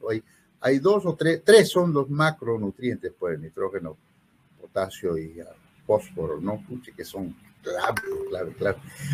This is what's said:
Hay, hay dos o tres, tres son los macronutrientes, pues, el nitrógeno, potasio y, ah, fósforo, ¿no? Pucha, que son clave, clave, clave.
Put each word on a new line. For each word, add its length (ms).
Hay, 140
hay 200
dos 260
o 80
tres, 300
tres 240
son 240
los 180
macronutrientes, 1080
pues, 200
el 60
nitrógeno, 540
potasio 560
y, 220
ah, 160
fósforo, 540
¿no? 260
Pucha, 240
que 140
son 320
clave, 380
clave, 260
clave. 240